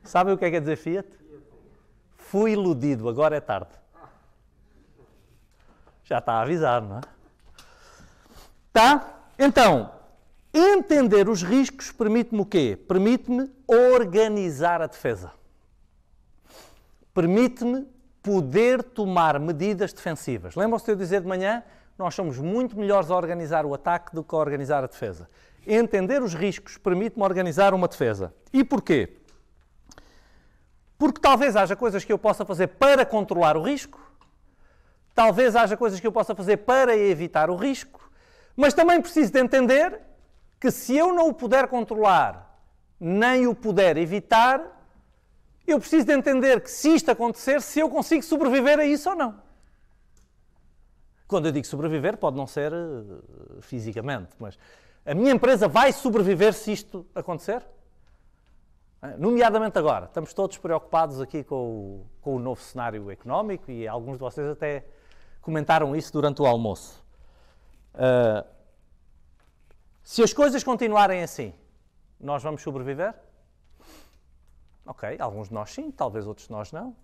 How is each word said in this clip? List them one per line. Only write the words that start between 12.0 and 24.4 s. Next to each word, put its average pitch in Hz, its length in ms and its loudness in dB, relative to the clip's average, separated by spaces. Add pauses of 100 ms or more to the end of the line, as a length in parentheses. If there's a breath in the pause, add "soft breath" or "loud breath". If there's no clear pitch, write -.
o 185 60 -2
quê? 123 300 0 (120)
Permite-me 247 600 0 (200)
organizar 208 1120 2
a 151 60 -6
defesa. 95 440 -8 (1800 soft breath)
Permite-me 240 720 0 (360)
poder 202 600 2
tomar 170 580 0
medidas 175 520 -4
defensivas. 117 640 -10
Lembram-se 220 300 -2
de 220 80 -2
eu 202 40 0
dizer 190 260 -2
de 170 40 -10
manhã, 196 360 -4 (360 soft breath)
nós 180 160 -6
somos 151 240 -6
muito 202 400 -6
melhores 196 320 0
a 185 60 0
organizar 165 480 -4
o 143 100 -4
ataque 170 400 -4
do 160 80 -8
que - 120 -10
a 160 40 0
organizar 139 460 -2